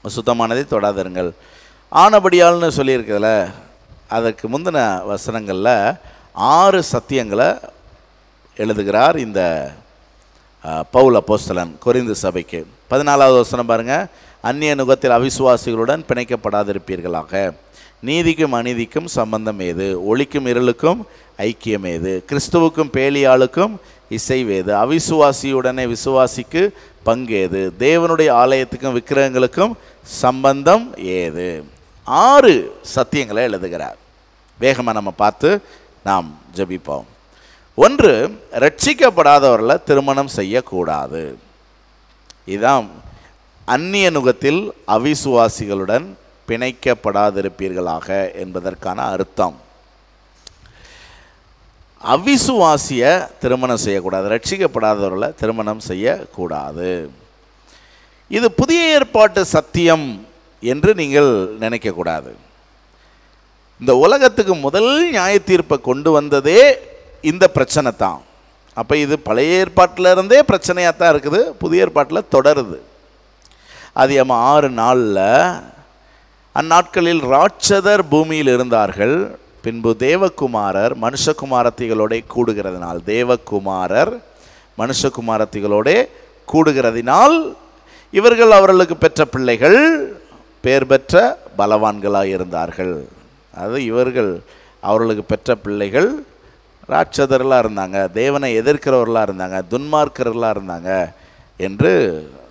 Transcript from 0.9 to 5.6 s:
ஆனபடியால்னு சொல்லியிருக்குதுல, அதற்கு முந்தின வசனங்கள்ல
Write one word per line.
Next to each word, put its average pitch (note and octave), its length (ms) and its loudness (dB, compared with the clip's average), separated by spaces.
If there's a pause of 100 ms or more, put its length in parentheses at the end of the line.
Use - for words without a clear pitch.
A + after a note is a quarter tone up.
ஆனபடியால்னு F3 840 4
சொல்லியிருக்குதுல, A2 760 0 (560)
அதற்கு A2+ 420 -4
முந்தின C3 600 -2
வசனங்கள்ல G#2+ 880 -2 (360)